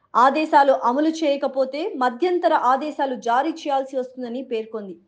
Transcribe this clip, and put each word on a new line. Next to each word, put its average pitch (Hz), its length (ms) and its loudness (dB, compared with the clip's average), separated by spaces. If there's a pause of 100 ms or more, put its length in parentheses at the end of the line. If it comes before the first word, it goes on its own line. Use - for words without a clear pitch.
(160)
ఆదేశాలు 277 560 4
అమలు 269 360 2
చేయకపోతే 285 880 -2
మధ్యంతర 311 580 0
ఆదేశాలు 269 600 0
జారీ 233 360 0
చేయాల్సి 269 460 -4
వస్తుందని 247 460 -8
పేర్కొంది. 220 640 -8